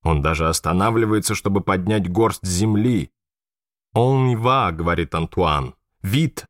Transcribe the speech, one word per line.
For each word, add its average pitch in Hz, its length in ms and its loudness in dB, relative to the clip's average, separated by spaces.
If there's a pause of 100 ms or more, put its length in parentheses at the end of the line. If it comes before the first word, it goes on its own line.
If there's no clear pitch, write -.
Он 78 180 2
даже 80 260 0
останавливается, 107 840 0
чтобы 98 280 -2
поднять 95 500 -2
горсть 104 340 0
земли. 104 640 0 (880)
"On 131 340 2
y 120 60 2
va", 117 360 0
говорит 82 440 -2
Антуан. 80 580 0 (300)
"Вит!" 127 460 -2